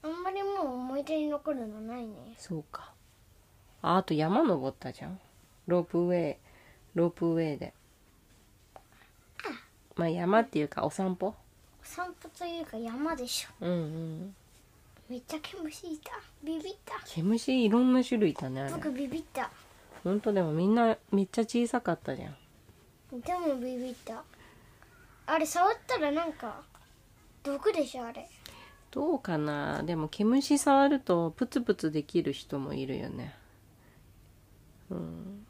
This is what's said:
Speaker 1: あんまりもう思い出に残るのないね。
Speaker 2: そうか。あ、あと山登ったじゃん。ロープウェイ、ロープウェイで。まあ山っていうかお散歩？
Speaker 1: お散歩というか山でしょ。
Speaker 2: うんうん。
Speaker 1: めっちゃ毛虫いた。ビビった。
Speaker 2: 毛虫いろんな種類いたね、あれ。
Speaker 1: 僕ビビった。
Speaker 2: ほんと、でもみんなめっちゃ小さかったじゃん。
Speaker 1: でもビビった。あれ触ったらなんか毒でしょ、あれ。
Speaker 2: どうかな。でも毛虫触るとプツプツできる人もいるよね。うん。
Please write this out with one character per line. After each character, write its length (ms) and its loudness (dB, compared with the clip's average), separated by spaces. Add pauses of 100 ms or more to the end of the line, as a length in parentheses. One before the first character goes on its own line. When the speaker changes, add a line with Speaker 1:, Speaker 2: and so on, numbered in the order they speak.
Speaker 1:
あ 60 -6
ん 140 -6
ま 80 0
り 120 -4
も 220 -2
う 100 -4
思 240 -6
い 60 -4
出 120 -2
に 120 0
残 260 -2
る 120 -6
の 140 -12
な 160 -10
い 100 -8
ね。 300 -14
Speaker 2:
そ 220 -8
う 60 -8
か。 280 -14 (880)
あ、 160 4
あ 60 4
と 100 -2
山 300 4
登 280 2
っ 80 -14
た 140 -10
じ 100 -14
ゃ 60 -10
ん。 100 -10 (480)
ロ 140 4
ー 40 -2
プ 160 -2
ウ 100 2
ェ 240 2
イ、 20 -12 (580)
ロ 120 4
ー 40 2
プ 160 -4
ウ 100 4
ェ 180 2
イ 40 -8
で。 140 -8 (2250)
ま 100 0
あ 20 2
山 320 4
っ 80 0
て 100 -2
い 40 2
う 60 -2
か 160 -4
お 60 0
散 240 -2
歩？ 140 -2
Speaker 1:
お 60 -6 (480)
散 320 -10
歩 160 -20
と 160 -10
い 160 -6
う 20 -6
か 140 -12
山 360 -4
で 140 -6
し 180 -4
ょ。 200 -8
Speaker 2:
う 20 0
ん 20 2
う 40 2
ん。 600 -4 (760)
Speaker 1:
め 80 -8
っ 100 -14
ち 60 -8
ゃ 60 -6
毛 180 -12
虫 300 -10
い 100 -8
た。 140 -14 (300)
ビ 160 -6
ビ 120 -10
っ 60 -12 (100)
た。 80 -10 (120)
Speaker 2:
毛 160 -4
虫 420 2
い 40 6
ろ 120 6
ん 120 6
な 100 6
種 160 0
類 120 6
い 40 -4
た 140 -6
ね、 140 -4
あ 40 -4
れ。 60 -4
Speaker 1:
僕 200 -4
ビ 160 -4
ビ 100 -6
っ 60 -8 (100)
た。 160 -4 (520)
Speaker 2:
ほ 100 0
ん 80 2
と、 120 0
で 100 4
も 100 2
み 140 2
ん 80 6
な 220 6 (140)
め 140 4
っ 60 -4
ち 100 0
ゃ 20 4
小 240 2
さ 160 0
か 120 0
っ 80 -6
た 140 -4
じ 60 -10
ゃ 80 -10
ん。 920 -18
Speaker 1:
で 140 -4
も 220 0
ビ 200 -6
ビ 140 -6
っ 60 -8
た。 260 -12 (1040)
あ 120 2
れ 60 4
触 260 4
っ 60 0 (100)
た 120 0
ら 120 2
な 140 2
ん 80 -4
か 300 -10 (800)
毒 280 0
で 160 2
し 140 -10
ょ、 60 -6
あ 60 -10
れ。 140 -14 (640)
Speaker 2:
ど 260 0
う 40 -2
か 160 -2
な。 460 -2
で 140 -2
も 120 -2
毛 160 -2
虫 320 6
触 320 6
る 120 4
と 320 2
プ 140 0
ツ 140 0
プ 140 2
ツ 160 0
で 140 0
き 180 0
る 100 0
人 260 -6
も 140 -4
い 140 -4
る 120 -4
よ 120 -6
ね。 240 -10 (1600)
う 40 -6
ん。 540 -12